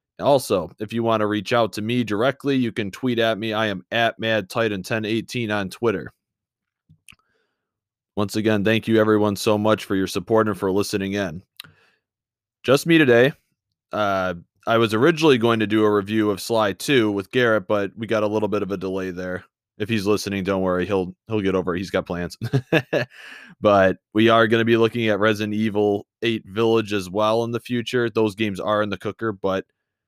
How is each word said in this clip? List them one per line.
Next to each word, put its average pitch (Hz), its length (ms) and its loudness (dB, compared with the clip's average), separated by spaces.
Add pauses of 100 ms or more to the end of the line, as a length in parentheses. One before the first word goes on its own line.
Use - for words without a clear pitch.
(200)
Also, 101 600 0
if 107 120 -8
you 117 120 -2
wanna 110 240 0
reach 104 240 -4
out 113 220 2
to 107 60 -6
me 120 220 -2
directly, 127 540 -2
you 120 160 0
can 101 180 -6
tweet 117 300 -4
at 110 180 0
me. 110 140 -6
I 107 160 0
am 95 240 -6
at 117 260 0
Mad 110 320 -2
Titan 107 320 -2
ten 110 220 -6
eighteen 110 480 -4
on 98 180 -4
Twitter. 101 420 -4 (2000)
Once 101 180 -4
again, 107 300 0
thank 110 240 0
you 110 100 4
everyone 107 380 4
so 107 200 0
much 107 280 0
for 104 100 -4
your 95 140 0
support 110 400 0
and 95 100 -4
for 95 140 -2
listening 98 400 -2
in. 95 320 -6 (1200)
Just 135 200 2
me 165 140 6
today. 127 340 6 (600)
Uh, 95 420 -2 (320)
I 117 120 2
was 113 140 2
originally 147 460 4
going 113 220 2
to 107 80 0
do 107 160 2
a 104 100 4
review 104 360 0
of 95 100 -4
Sly 110 320 0
two 110 400 2
with 101 180 -6
Garrett, 113 380 2
but 101 280 -2
we 110 120 -10
got 107 160 0
a - 20 2
little 107 220 -2
bit 101 160 -2
of 92 80 -6
a 98 40 -2
delay 92 360 -6
there. 90 320 -10 (340)
If 104 100 -6
he's 107 160 -2
listening, 98 380 0
don't 95 200 0
worry. 90 220 0
He'll, 92 300 -2 (140)
he'll 107 140 -2
get 95 120 0
over 87 220 -2
it. - 20 -4
He's 92 120 -8
got 92 160 -2
plans. 87 300 -6 (360)
<laughs> - 880 -6
But 95 380 4 (160)
we 113 160 4
are 113 180 6
gonna 113 160 2
be 113 140 4
looking 113 280 0
at 104 140 0
Resident 104 340 0
Evil 104 540 0 (140)
eight 117 220 -2
Village 110 480 0
as 92 160 -2
well 107 360 0
in 117 80 -6
the 117 80 -4
future. 120 500 -4
Those 110 240 0
games 101 240 -4
are 104 240 0
in 104 80 -4
the 95 80 -6
cooker, 110 320 -6
but 95 340 -2 (440)